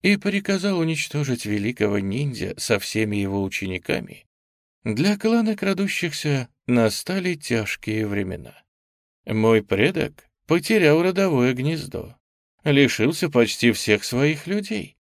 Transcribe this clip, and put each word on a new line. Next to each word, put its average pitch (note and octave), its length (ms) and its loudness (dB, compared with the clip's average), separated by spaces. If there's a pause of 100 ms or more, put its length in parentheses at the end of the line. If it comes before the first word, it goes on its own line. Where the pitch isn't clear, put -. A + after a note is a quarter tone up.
и G3 160 4
приказал G3 640 -2
уничтожить D3 640 -2
великого G#2 540 0
ниндзя G#2+ 580 -4
со G#2+ 220 -2
всеми G#2+ 380 -2
его G2 260 -2
учениками, - 800 -6 (580)
для C#3+ 320 0
клана A3 400 0
крадущихся F3 960 -2 (160)
настали E3 720 0
тяжкие A2 720 -4
времена. G2 480 -6 (720)
Мой A2 340 4
предок A#2+ 680 -2 (200)
потерял E3 560 4
родовое F3 500 2
гнездо, C#3+ 600 -6 (480)
лишился C#3+ 680 4
почти A#2+ 440 4
всех G#2 300 0
своих C#3+ 440 -2
людей. G3+ 600 -6